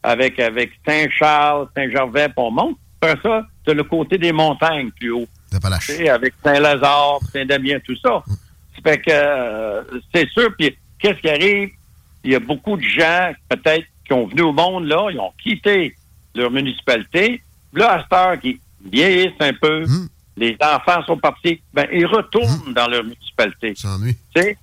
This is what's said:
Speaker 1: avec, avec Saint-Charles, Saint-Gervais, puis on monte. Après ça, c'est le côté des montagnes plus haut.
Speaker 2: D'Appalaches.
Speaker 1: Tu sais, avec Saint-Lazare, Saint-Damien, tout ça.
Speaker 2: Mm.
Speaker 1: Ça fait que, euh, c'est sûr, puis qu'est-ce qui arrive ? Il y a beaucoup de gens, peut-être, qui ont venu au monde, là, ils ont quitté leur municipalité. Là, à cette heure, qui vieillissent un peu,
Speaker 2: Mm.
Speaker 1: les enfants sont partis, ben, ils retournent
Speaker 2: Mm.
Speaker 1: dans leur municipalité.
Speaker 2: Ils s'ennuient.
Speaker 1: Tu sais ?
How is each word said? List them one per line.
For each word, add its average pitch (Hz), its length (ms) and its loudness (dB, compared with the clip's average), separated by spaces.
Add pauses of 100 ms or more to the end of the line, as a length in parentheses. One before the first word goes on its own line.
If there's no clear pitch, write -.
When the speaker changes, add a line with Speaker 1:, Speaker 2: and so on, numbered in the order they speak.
Speaker 1:
avec, 120 360 0
avec 117 320 -2 (160)
Saint-Charles, 147 880 2
Saint-Gervais, 135 540 0
puis 123 80 -8
on 120 140 0
monte. 202 260 -2 (240)
Après 160 220 0
ça, 220 240 0 (200)
c'est 151 60 2
le 147 120 0
côté 165 340 -2
des 170 140 0
montagnes 156 580 0
plus 120 220 -8
haut. 120 140 -4 (240)
Speaker 2:
D'Appalaches. 92 360 -2
Speaker 1:
Tu 143 100 -6
sais, 165 140 0
avec 127 240 2 (100)
Saint-Lazare, 143 760 4 (120)
Saint-Damien, 135 540 -2
tout 127 180 -6
ça. 226 220 2
Speaker 2:
Mm. 101 60 -6 (440)
Speaker 1:
Ça - 160 0
fait 143 60 2
que, - 120 -2
euh, 120 720 0 (320)
c'est 160 140 0
sûr, 226 300 0
puis 147 180 -2 (220)
qu'est-ce 202 220 -2
qui 160 100 0
arrive ? 196 400 0 (520)
Il 127 100 0
y - 20 4
a 123 60 2
beaucoup 147 360 -4
de 151 60 -6
gens, 170 500 0 (160)
peut-être, 160 380 0 (200)
qui - 60 -2
ont 123 140 2
venu 127 160 -2
au 156 100 2
monde, 175 340 0
là, 175 240 0
ils 147 80 -8
ont 95 140 -6 (100)
quitté 196 540 0 (380)
leur 120 160 -2
municipalité. 139 920 -2 (300)
Là, 214 220 2
à 165 80 -4
cette - 100 -4
heure, 185 260 4
qui 127 220 -6 (320)
vieillissent 180 480 2
un 139 140 0
peu, 156 320 0
Speaker 2:
Mm. 165 220 -2 (280)
Speaker 1:
les 117 240 -2
enfants 151 460 2
sont 170 100 0
partis, 165 460 -2 (100)
ben, 143 200 0
ils 175 140 2
retournent 165 640 0
Speaker 2:
Mm. 120 60 -8
Speaker 1:
dans 120 140 0
leur 120 160 -2
municipalité. 110 680 -4
Speaker 2:
Ils 98 60 -12
s'ennuient. 104 400 -4 (180)
Speaker 1:
Tu 170 80 2
sais ? 208 200 -2